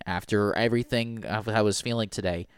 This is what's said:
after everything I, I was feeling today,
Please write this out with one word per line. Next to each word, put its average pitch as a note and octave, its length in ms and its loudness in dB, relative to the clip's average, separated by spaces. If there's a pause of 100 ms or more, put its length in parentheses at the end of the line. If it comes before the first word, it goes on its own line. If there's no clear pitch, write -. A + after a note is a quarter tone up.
after G2+ 500 0
everything A#2 720 0
I, G#2+ 220 -4
I A2 160 2
was G2+ 180 2
feeling A#2 280 -2
today, F2 500 -4